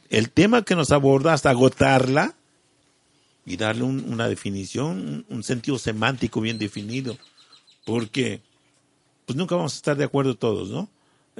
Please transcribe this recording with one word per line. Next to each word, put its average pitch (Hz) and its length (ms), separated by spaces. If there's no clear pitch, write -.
el 113 200
tema 214 340
que 185 140
nos 147 140
aborda 139 420
hasta 143 160
agotarla 135 880
y 90 120
darle 110 260
un, 135 260
una 117 200
definición, 104 680
un, 147 300
un 117 160
sentido 127 340
semántico 113 600
bien 113 180
definido, 110 600
porque, 113 560
pues, 123 100
nunca 175 220
vamos 160 160
a - 20
estar 147 220
de 143 80
acuerdo 135 300
todos, 95 340
¿no? 160 180